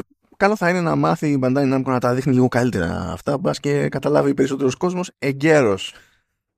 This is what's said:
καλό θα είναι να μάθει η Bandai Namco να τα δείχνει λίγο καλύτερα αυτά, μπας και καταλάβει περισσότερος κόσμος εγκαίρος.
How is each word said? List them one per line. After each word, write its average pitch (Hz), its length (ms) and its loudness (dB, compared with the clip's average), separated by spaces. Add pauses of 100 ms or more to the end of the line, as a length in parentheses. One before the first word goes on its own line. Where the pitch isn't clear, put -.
(380)
καλό 208 180 2
θα 175 140 0
είναι 180 120 0
να 156 140 0
μάθει 156 360 0
η 143 100 0
Bandai 131 320 2
Namco 131 120 -2
να 131 140 0
τα 123 140 2
δείχνει 127 200 0
λίγο 127 140 4
καλύτερα 92 640 -2
αυτά, 135 260 -4
μπας 147 220 -4
και 143 300 -2
καταλάβει 143 440 0
περισσότερος 135 420 0
κόσμος 180 420 -4
εγκαίρος. 139 760 0 (640)